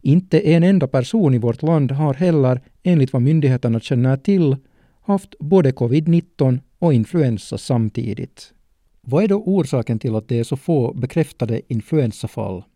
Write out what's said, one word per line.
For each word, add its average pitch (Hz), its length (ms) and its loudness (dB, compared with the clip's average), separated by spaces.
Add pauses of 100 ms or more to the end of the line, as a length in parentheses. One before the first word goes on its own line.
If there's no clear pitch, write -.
Inte 165 400 2
en 165 220 2
enda 175 260 2
person 139 460 0
i 120 40 2
vårt 117 240 -2
land 151 280 0
har 143 240 -2
heller, 139 460 0 (220)
enligt 165 300 2
vad 123 100 0
myndigheterna 127 580 2
känner 131 360 0
till, 156 400 2 (460)
haft - 360 -4
både 151 340 2
covid 135 360 0
nitton 135 520 0 (180)
och 165 160 2
influensa 117 640 -2
samtidigt. - 960 -6 (480)
Vad 143 240 -2
är 220 40 0
då 196 80 2
orsaken 147 600 -2
till 113 160 -4
att 110 140 -4
det 120 100 0
är 117 60 0
så 139 120 -4
få 139 380 -2
bekräftade 123 760 -4
influensafall? 110 960 -4 (120)